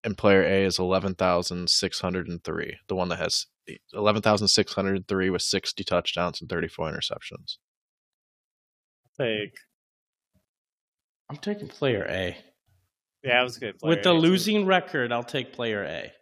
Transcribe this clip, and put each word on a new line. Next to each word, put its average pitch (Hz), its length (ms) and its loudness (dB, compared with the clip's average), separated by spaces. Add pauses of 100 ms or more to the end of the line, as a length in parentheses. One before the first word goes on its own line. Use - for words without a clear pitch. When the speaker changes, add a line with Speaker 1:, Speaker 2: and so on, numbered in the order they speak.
Speaker 1:
and 107 120 -4
player 98 280 6
A 98 200 4
is 92 140 0
eleven 92 380 0
thousand 90 520 0
six - 320 0
hundred 90 280 -2
and 87 160 -8
three. 80 320 -6 (100)
The 95 80 -4
one 90 140 0
that 85 100 -2
has 82 280 -2 (460)
eleven 104 300 2
thousand 104 240 4
six - 280 2
hundred 98 340 -2
three 95 200 0
with 87 140 0
sixty - 400 -4
touchdowns 87 580 -2
and 80 80 -16
thirty-four 82 400 -4
interceptions. - 680 -8 (1600)
Speaker 2:
Take. 107 360 -2 (1700)
Speaker 3:
I'm 143 80 -12
taking 208 320 -6
player 120 400 0
A. 90 280 -4 (880)
Speaker 2:
Yeah, 123 160 4
it - 20 2
was 123 140 -4
a - 40 -18
good 104 140 -6
Speaker 3:
With - 60 -20
Speaker 2:
player 165 220 2
Speaker 3:
the 185 80 4
Speaker 2:
A, 170 40 6
too. 165 60 6
Speaker 3:
losing 190 460 4
record, 175 460 2
I'll 120 120 -2
take 127 280 -6
player 110 300 -2
A. 78 400 -8